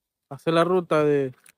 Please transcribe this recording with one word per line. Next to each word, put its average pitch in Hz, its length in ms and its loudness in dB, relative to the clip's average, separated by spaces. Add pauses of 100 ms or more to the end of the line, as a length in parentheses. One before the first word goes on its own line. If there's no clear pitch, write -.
(300)
hacer 165 240 -6
la 165 120 2
ruta 170 400 0
de, 139 280 0 (240)